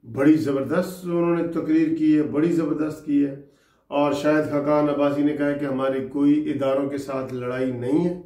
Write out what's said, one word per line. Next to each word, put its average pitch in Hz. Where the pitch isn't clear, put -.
बड़ी 135
ज़बरदस्त 139
उन्होंने 170
तकरीर 156
की 156
है, 151
बड़ी 151
ज़बरदस्त 151
की 143
है। 139
और 143
शाहिद 151
खाकान 147
अब्बासी 143
ने 147
कहा 143
है 143
कि 147
हमारी 131
कोई 143
इदारों 135
के 139
साथ 131
लड़ाई 127
नहीं 123
है 175